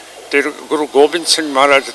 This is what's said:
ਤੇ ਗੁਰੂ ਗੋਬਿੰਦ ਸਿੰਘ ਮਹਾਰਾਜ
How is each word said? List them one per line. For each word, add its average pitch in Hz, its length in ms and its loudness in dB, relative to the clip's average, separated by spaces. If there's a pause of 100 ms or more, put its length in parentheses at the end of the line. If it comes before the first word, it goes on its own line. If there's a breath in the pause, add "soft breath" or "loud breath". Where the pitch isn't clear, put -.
(320 loud breath)
ਤੇ 143 100 0
ਗੁਰੂ 143 460 -4
ਗੋਬਿੰਦ 151 380 2
ਸਿੰਘ 156 220 -2
ਮਹਾਰਾਜ 135 360 2 (120)